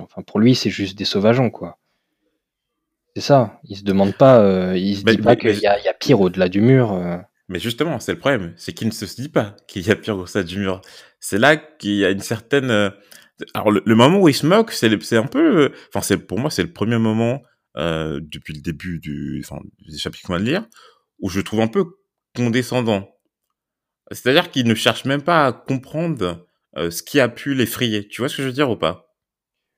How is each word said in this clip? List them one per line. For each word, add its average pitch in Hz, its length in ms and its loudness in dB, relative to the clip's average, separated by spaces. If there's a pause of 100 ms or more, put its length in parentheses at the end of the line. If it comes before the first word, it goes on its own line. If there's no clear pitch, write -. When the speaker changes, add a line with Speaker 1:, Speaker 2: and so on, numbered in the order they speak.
Speaker 1:
enfin, 92 200 -18
pour - 180 -6
lui, 120 140 6
c'est 120 160 -2
juste 95 280 -8
des 95 80 -6
sauvageons, 113 440 2
quoi. - 280 -16 (1400)
C'est 107 60 -10
ça. 131 440 2
Il 98 120 -14
se 101 60 -20
demande 98 320 2
pas, 135 260 8
euh, 92 360 2
il 98 200 -2
se 101 80 -10
Speaker 2:
Mais, 110 100 6
Speaker 1:
dit 214 60 -2
pas 208 100 4
Speaker 2:
mais, - 60 6
Speaker 1:
qu'il 113 120 0
Speaker 2:
mais 104 100 2
Speaker 1:
y 107 80 0
a, 101 120 2
il - 60 -18
y - 40 0
a - 40 -2
pire 131 260 2
au-delà 92 300 2
du 98 120 0
mur, 120 320 4
euh. 87 240 -6 (320)
Speaker 2:
Mais 90 100 -6
justement, 120 400 -4
c'est 95 140 -6
le 82 40 -8
problème, 98 380 -2
c'est - 160 -16
qu'il 113 160 -6
ne 110 60 -4
se - 100 -10
dit 120 240 -12
pas 110 300 -4 (100)
qu'il 90 180 -10
y 104 60 2
a 98 60 4
pire 107 200 -6
au-delà 92 260 -4
du 87 160 -8
mur. 95 200 -4 (400)
C'est - 180 -6
là 143 200 4
qu'il - 380 -6
y 98 100 2
a 90 40 4
une 98 120 -2
certaine, 127 500 -2
euh, 104 180 2 (640)
alors 107 180 0
le, 101 140 2
le 113 100 4
moment 151 260 6
où 170 80 6
il 135 40 2
se - 120 -4
moque, 220 260 2
c'est - 160 0
le, 104 140 2
c'est - 160 -2
un 113 80 0
peu, 262 380 2
euh, 127 60 0 (200)
enfin, 101 120 -6
c'est, 101 160 0
pour - 220 -6
moi, 143 100 -4
c'est 92 140 -2
le 82 80 -6
premier 113 260 -2
moment, 113 440 0 (340)
euh, 80 480 -4
depuis 76 300 -14
le 73 80 -14
début 82 380 -10
du, 71 440 -10
enfin, 69 160 -14 (260)
des 78 120 -16
chapitres - 280 -10
qu'on 90 120 -4
vient 101 80 -2
de 120 40 -2
lire, 196 160 -4 (540)
où 98 80 -6
je 92 140 -4
trouve 107 180 -4
un 113 80 2
peu 190 160 0 (500)
condescendant. 120 760 0 (1000)
C'est-à-dire 160 380 0
qu'il 127 160 -2
ne 113 100 2
cherche - 280 0
même 139 180 -2
pas 156 260 2
à 123 40 0
comprendre, 131 920 -6 (320)
euh, 85 120 -4
ce 82 140 -10
qui - 160 0
a 123 80 4
pu 139 260 -6
l'effrayer. 110 540 -2
Tu - 140 -10
vois 139 80 -2
ce - 80 -12
que 139 60 -6
je 135 40 -4
veux 127 60 -8
dire 139 160 0
ou 101 80 -2
pas ? - 360 -4 (640)